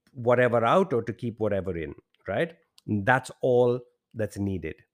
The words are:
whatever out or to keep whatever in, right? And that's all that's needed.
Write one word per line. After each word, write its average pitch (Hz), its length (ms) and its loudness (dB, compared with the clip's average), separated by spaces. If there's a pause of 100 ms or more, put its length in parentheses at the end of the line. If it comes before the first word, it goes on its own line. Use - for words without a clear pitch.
(140)
whatever 120 520 4
out 175 280 2
or 113 100 0
to 110 100 -8
keep 113 260 -8
whatever 95 380 -2
in, 78 160 -8 (340)
right? 123 260 -4 (340)
And 101 180 -2
that's 127 240 2 (120)
all 123 400 2 (340)
that's 107 220 -6
needed. 95 380 -6 (180)